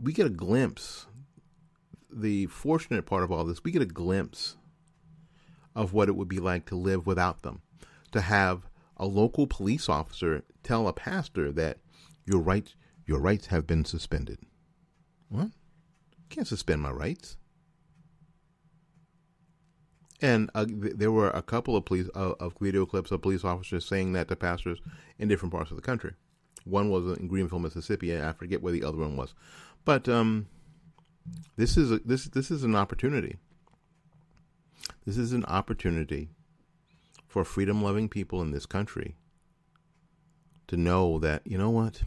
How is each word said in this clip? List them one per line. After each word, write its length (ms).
we 120
get 120
a 40
glimpse, 760
the 360
fortunate 600
part 160
of 80
all 140
this, 200
we 60
get 120
a 40
glimpse 720
of 180
what 160
it 80
would 120
be 120
like 260
to 100
live 300
without 360
them, 200
to 80
have 480
a 100
local 400
police 420
officer 560
tell 260
a 40
pastor 600
that 260
your 160
rights, 340
your 120
rights 280
have 200
been 180
suspended. 540
What? 180
You 840
can't 180
suspend 360
my 80
rights. 460
And, 320
uh, 100
th-, 300
there 160
were 200
a 120
couple 340
of 80
police, 300
uh, 240
of 220
video 260
clips 240
of 100
police 240
officers 400
saying 280
that 160
to 80
pastors 420
in 100
different 240
parts 180
of 60
the 60
country. 300
One 260
was 280
in 80
Greenville, 320
Mississippi, 540
and 120
I 80
forget 300
where 100
the 120
other 140
one 180
was. 180
But, 240
um, 380
this 200
is 140
a, 80
this, 280
this 240
is 140
an 120
opportunity. 600
This 120
is 140
an 140
opportunity 840
for 180
freedom-loving 640
people 320
in 100
this 160
country 500
to 80
know 420
that, 280
you 120
know 120
what? 360